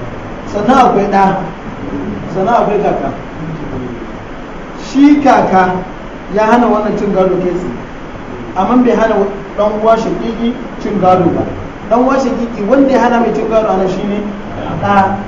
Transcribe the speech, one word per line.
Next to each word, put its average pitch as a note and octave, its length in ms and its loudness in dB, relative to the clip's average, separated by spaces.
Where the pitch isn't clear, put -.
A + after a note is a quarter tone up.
Sannan A3 260 2
akwai G3+ 300 4
ɗa, G3 160 4
sannan G3+ 200 2
akwai G3+ 280 2
kaka. D#3 260 -2
Shi C#4+ 360 6
kaka F#3 520 4
ya G#3+ 120 2
hana A#3+ 200 4
wannan G#3 300 0
cin G#3 160 -2
gado F#3 280 2
kai F3+ 120 0
tsaye, B2 220 -4
amma A3+ 280 4
bai A3+ 100 4
hana A3 200 2
ɗan G#3 120 2
uwa A3+ 140 6
shaƙiƙi A#3 580 -2
cin - 180 -2
gado F3+ 300 4
ba. - 120 0
Ɗan A#3 140 4
uwa C4+ 100 2
shaƙiƙi A#3 540 -2
wanda C4 240 4
ya A#3+ 80 4
hana A#3+ 200 2
mai A3+ 140 2
cin G#3+ 140 -2
gado A3 200 2
anan F#3+ 200 0
shine G3+ 340 -2
ɗa G3 340 2